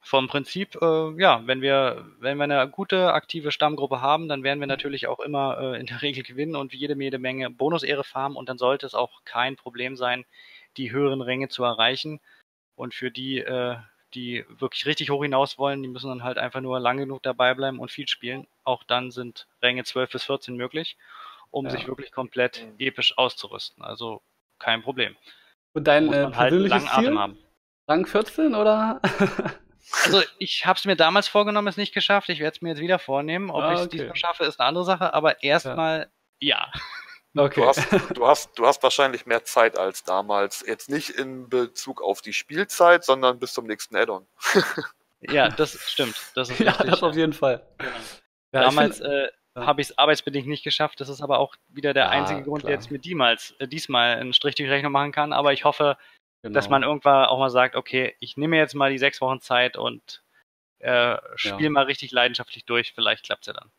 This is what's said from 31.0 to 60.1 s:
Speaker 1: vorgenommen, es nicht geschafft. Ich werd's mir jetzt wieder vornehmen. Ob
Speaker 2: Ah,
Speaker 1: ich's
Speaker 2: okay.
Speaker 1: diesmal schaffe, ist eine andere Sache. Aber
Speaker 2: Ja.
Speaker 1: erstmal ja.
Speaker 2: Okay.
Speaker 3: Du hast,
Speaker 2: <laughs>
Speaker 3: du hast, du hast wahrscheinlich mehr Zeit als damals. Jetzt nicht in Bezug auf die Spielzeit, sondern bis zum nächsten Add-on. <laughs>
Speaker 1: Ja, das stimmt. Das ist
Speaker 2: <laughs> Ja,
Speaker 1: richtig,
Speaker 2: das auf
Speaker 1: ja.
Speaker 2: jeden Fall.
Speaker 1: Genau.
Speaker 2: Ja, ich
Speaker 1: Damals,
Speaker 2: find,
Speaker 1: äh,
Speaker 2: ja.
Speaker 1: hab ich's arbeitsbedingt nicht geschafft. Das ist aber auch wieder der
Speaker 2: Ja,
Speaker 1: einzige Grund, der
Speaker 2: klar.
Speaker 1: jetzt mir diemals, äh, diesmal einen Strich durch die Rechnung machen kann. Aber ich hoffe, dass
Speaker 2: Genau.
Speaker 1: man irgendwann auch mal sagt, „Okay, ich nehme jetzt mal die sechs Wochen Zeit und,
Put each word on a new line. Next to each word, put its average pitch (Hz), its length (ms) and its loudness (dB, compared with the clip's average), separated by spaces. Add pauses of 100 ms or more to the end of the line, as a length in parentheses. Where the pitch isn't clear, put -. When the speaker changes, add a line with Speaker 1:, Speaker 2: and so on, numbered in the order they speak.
Speaker 1:
vorgenommen, 208 400 2
es 185 80 -4
nicht 202 200 -4
geschafft. 202 340 2
Ich 160 100 -2
werd's 151 220 -4
mir 170 80 -6
jetzt 151 120 -6
wieder 175 180 2
vornehmen. 156 500 -4
Ob 147 140 -2
Speaker 2:
Ah, 160 100 2
Speaker 1:
ich's 175 120 0
Speaker 2:
okay. 175 40 -8
Speaker 1:
diesmal 147 260 -8
schaffe, 170 280 -2
ist - 160 -2
eine 123 80 2
andere 170 160 -2
Sache. 180 320 0
Aber 156 280 2
Speaker 2:
Ja. 139 60 0
Speaker 1:
erstmal 156 600 -2 (280)
ja. 131 320 0 (640)
Speaker 2:
Okay. 143 260 4
Speaker 3:
Du 120 60 6
hast, 135 200 4
Speaker 2:
<laughs> - 300 0
Speaker 3:
du 120 100 4
hast, - 320 4
du 117 80 6
hast 139 160 4
wahrscheinlich 131 420 2
mehr 117 200 0
Zeit 113 340 4
als 95 240 -2
damals. 101 640 0
Jetzt 110 220 -6
nicht 143 200 -4
in 131 400 -8
Bezug 123 540 -4
auf 98 180 -2
die 104 120 -12
Spielzeit, 175 720 4
sondern 131 360 2
bis 123 140 -8
zum 123 120 -6
nächsten 110 300 -8
Add-on. 101 320 0 (100)
<laughs> - 560 0 (280)
Speaker 1:
Ja, 139 280 2
das 151 240 -2 (160)
stimmt. 120 260 -2 (200)
Das 127 140 -4
ist 127 100 -6
Speaker 2:
<laughs> 226 60 4
Ja, 190 60 6
Speaker 1:
richtig, 160 200 2
Speaker 2:
das 180 120 2
auf 160 100 0
Speaker 1:
ja. 160 80 2
Speaker 2:
jeden 156 120 2
Fall. 131 320 0 (140)
Speaker 1:
Genau. - 120 -6 (640)
Speaker 2:
Ja, 131 120 4
ich - 0 -
Speaker 1:
Damals, 147 320 4
Speaker 2:
find, - 120 -8
Speaker 1:
äh, 139 140 0 (320)
Speaker 2:
ja. 120 100 -6
Speaker 1:
hab 147 140 2
ich's - 180 -4
arbeitsbedingt 139 500 2
nicht 147 160 -6
geschafft. 151 380 -2
Das 135 80 -10
ist 139 120 -10
aber 139 180 2
auch 135 160 0 (120)
wieder 139 280 -2
der 135 100 6
Speaker 2:
Ja, - 40 0
Speaker 1:
einzige 98 340 0
Grund, 143 200 -6
der - 60 -6
Speaker 2:
klar. 147 60 2
Speaker 1:
jetzt - 160 -8
mir 139 80 -6
diemals, 135 600 0
äh, 135 80 -6
diesmal 123 500 0
einen 123 160 -6
Strich 143 220 2
durch 143 120 -4
die 135 40 0
Rechnung 139 200 0
machen 143 200 0
kann. 147 220 0
Aber 143 180 4
ich 139 140 0
hoffe, 147 320 2 (440)
dass 107 280 0
Speaker 2:
Genau. - 0 -
Speaker 1:
man 135 140 4
irgendwann 143 420 4
auch 127 120 4
mal 131 120 2
sagt, 127 260 2
„Okay, 131 460 -2
ich - 160 -14
nehme 160 180 0
jetzt 156 180 4
mal 139 160 2
die 135 80 -2
sechs 135 220 0
Wochen 131 220 -2
Zeit 123 340 0
und, - 480 -8 (560)